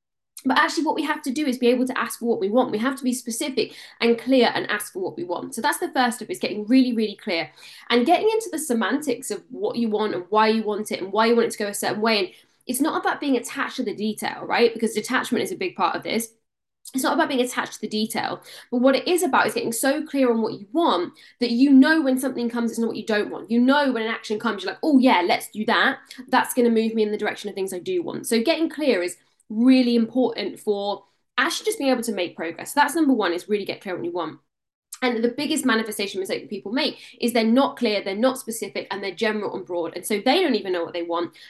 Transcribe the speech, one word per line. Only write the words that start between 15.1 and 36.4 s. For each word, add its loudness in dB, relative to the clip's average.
is -6
a -6
big -6
part 0
of -6
this. -4
It's -2
not 0
about 2
being 0
attached -4
to -18
the -6
detail, -4
but 0
what 6
it -4
is 2
about 2
is -2
getting -2
so 0
clear 2
on 2
what -2
you -14
want 2
that 0
you 6
know 8
when 2
something -4
comes, -2
it's -6
not 0
what -6
you -10
don't 0
want. -12
You 4
know 4
when -2
an -4
action -6
comes, -2
you're -4
like, -14
"Oh 6
yeah, 6
let's 0
do -8
that. 2
That's 0
gonna 4
move 2
me 2
in 0
the -2
direction -6
of -10
things -4
I -8
do -2
want." -8
So 2
getting 0
clear 0
is -6
really 6
important 0
for -4
actually -2
just 0
being 0
able 2
to -4
make -4
progress. -10
So 2
that's 2
number 4
one, 2
is -8
really 0
get -8
clear -8
on -8
what -6
you -6
want. -8
And 0
the 2
biggest -2
manifestation -2
mistake -4
that -16